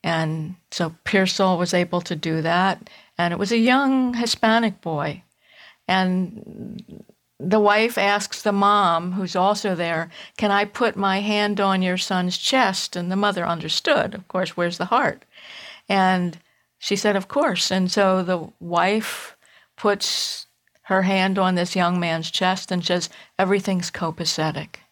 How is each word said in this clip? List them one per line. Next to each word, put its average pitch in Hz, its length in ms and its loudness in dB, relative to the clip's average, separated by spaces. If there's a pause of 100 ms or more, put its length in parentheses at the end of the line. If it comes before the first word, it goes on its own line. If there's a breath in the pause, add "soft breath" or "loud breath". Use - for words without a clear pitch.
And 160 500 -2 (160)
so 165 320 -4
Pearsall 185 560 2
was 175 160 0
able 175 280 0
to 170 120 -6
do 160 280 -2
that, 180 460 0 (300 loud breath)
and 175 140 0
it 175 60 -4
was 196 120 -2
a 233 80 2
young 254 560 4
Hispanic 226 680 2
boy. 156 420 -4 (680 loud breath)
And - 1160 -4 (360)
the 208 200 2
wife 214 380 4
asks 202 420 0
the 208 120 0
mom, 196 600 2
who's 185 220 -4
also 196 400 2
there, 165 360 -2 (260 loud breath)
"Can 208 140 0
I 202 140 4
put 208 320 -2
my 196 240 0
hand 208 400 0
on 190 220 2
your 185 160 0
son's 180 400 -2
chest?" 226 560 0
And 175 160 -4
the 190 60 0
mother 196 280 0
understood, 170 680 -2
of - 140 -14
course, 185 280 -4
"Where's 175 220 -2
the 185 80 -2
heart?" 240 380 0 (640 loud breath)
And 185 500 2 (400)
she - 180 -2
said, 202 200 2
"Of 190 120 -4
course." 277 420 0
And 185 200 0
so 190 320 2
the 170 260 -4 (120)
wife 175 760 -2 (400 soft breath)
puts - 680 -2 (360)
her 190 200 2
hand 190 360 2
on 185 180 2
this 175 180 -2
young 180 240 2
man's 165 320 -2
chest 185 400 -2
and 180 140 -2
says, 175 260 -2 (280 loud breath)
"Everything's 190 520 0
copacetic." 160 840 -4 (160)